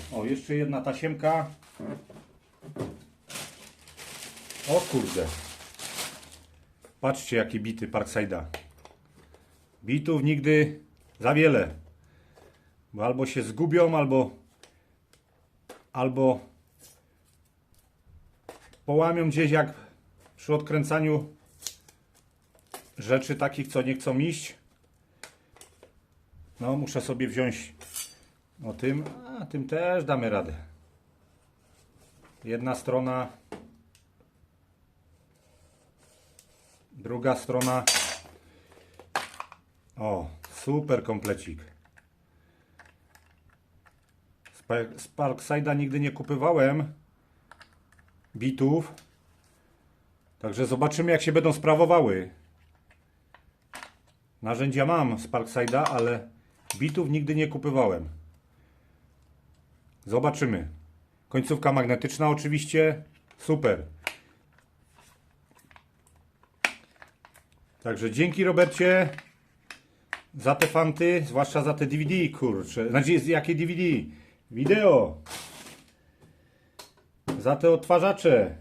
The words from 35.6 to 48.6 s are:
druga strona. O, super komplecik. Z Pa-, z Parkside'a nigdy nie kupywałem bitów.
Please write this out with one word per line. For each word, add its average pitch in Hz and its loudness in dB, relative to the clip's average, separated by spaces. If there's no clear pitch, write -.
druga 123 -2
strona. 127 -2
O, 101 -4
super 143 -2
komplecik. 98 -6
Z - -20
Pa-, 117 -4
z - -18
Parkside'a 147 0
nigdy 143 0
nie 143 0
kupywałem 147 2
bitów. 135 0